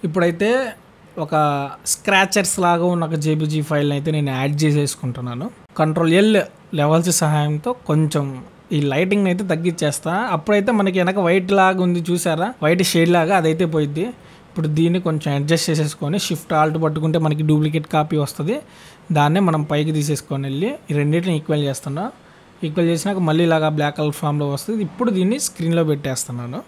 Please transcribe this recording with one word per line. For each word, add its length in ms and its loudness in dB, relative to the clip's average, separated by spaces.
ఇప్పుడైతే 420 0
ఒక 100 -4
scratchers 600 0
లాగా 260 2
ఉన్న 160 -2
ఒక 60 -2
జేపీజీ 340 0
ఫైల్ని 280 0
అయితే 200 -4
నేను 200 -2
యాడ్ 260 -2
చేసేసుకుంటున్నాను. 840 -2
Control 400 2
L 160 4
levels 320 2
సహాయంతో 460 0
కొంచెం 360 2
ఈ 40 2
లైటింగ్ని 400 2
అయితే 200 -2
తగ్గించేస్తా. 600 -2
అప్పుడైతే 440 0
మనకి 220 2
వెనక 260 0
white 320 2
లాగా 260 4
ఉంది 240 0
చూసారా, 380 0
White 280 4
shade 240 4
లాగా, 260 2
అదైతే 240 2
పోయిద్ది. 280 -2
ఇప్పుడు 180 -4
దీన్ని 300 4
కొంచెం 300 -2
adjust 320 0
చేసేసుకొని 560 -2
Shift 260 -6
Alt 220 2
పట్టుకుంటే 420 0
మనకి 240 0
duplicate 460 2
copy 280 0
వస్తది. 320 -4
దాన్నే 300 4
మనం 140 2
పైకి 260 0
తీసేసుకొని 520 -4
వెళ్ళి 200 -2
ఈ 100 -2
రెండింటిని 400 2
equal 300 -2
చేస్తున్నా. 340 -6
Equal 240 0
చేసినాక 280 -2
మళ్ళీ 200 2
ఇలాగా 280 2
black 220 -2
color 220 -2
ఫామ్‌లో 320 -2
వస్తది. 240 -4
ఇప్పుడు 300 -2
దీన్ని 300 0
స్క్రీన్లో 440 0
పెట్టేస్తున్నాను. 760 -6